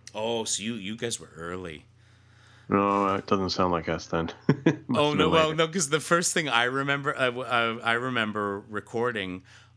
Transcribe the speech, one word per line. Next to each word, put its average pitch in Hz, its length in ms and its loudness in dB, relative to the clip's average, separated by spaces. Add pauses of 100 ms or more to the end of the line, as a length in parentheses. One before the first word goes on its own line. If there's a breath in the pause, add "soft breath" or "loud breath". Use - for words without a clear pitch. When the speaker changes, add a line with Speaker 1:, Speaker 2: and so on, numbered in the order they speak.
(140)
Speaker 1:
Oh, 113 300 -4
so 104 180 -4
you, 113 120 -4
you 104 220 -8
guys 117 240 -6
were 80 160 -20
early. 85 480 -10 (840 soft breath)
Speaker 2:
No, 101 480 4
it 98 100 -6
doesn't 98 240 2
sound 90 220 2
like 82 160 -2
us 80 180 -4
then. 82 240 -2 (180)
<laughs> - 0 -
Must 156 300 2 (100)
Speaker 1:
Oh, 147 220 2
Speaker 2:
have 147 80 0
Speaker 1:
no, 151 60 4
Speaker 2:
been 160 60 2
Speaker 1:
well, 160 180 6
Speaker 2:
later. 156 80 -4
Speaker 1:
no, 165 120 2
'cause 160 220 -2
the 151 100 2
first 170 320 2
thing 160 160 -2
I 120 160 4
remember, 139 540 0
I, 131 80 2
w-, 123 200 -2
I, 117 320 2
I 117 140 0
remember 107 760 -2
recording 104 760 -6 (340 soft breath)